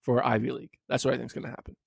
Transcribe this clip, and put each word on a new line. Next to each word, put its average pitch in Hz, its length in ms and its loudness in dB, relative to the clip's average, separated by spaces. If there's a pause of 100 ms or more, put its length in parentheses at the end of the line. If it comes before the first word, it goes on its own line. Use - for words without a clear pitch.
for 123 260 2
Ivy 117 260 2
League. 131 240 -12 (120)
That's 131 160 0
what 135 100 2
I - 40 0
think 120 80 -8
is 123 60 -12
gonna 131 180 -10
happen. - 260 -16 (100)